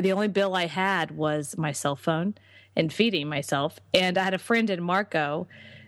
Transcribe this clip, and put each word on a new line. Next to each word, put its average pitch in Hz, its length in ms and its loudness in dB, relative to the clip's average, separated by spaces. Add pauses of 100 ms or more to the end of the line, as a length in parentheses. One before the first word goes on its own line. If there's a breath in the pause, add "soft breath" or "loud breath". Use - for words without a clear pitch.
The 190 100 2
only 202 160 0
bill 196 280 0
I 180 100 0
had 170 460 0
was 151 460 -2
my 156 140 -2
cell 139 240 -2
phone 170 380 -2 (420 loud breath)
and 165 160 2
feeding 185 380 2
myself. 143 500 -2 (140)
And 185 240 4
I 190 60 2
had 190 100 0
a 185 60 0
friend 226 320 0
in 175 100 -2
Marco, 175 640 0 (400 loud breath)